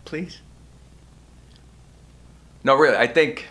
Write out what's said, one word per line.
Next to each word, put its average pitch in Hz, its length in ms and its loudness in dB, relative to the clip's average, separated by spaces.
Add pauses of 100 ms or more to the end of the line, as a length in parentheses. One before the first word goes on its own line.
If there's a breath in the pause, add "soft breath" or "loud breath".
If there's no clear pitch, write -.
Please? 165 360 -14 (2250)
No, 135 120 2
really, 139 220 2
I 117 100 2
think 156 440 -2